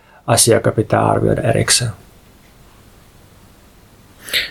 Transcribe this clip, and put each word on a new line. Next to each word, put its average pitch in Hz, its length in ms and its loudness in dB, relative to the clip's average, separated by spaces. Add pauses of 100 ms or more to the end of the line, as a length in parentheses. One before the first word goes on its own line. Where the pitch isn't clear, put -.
(280)
asia, 117 280 4
joka 107 160 0
pitää 107 360 0
arvioida 110 340 0
erikseen. - 500 0 (2500)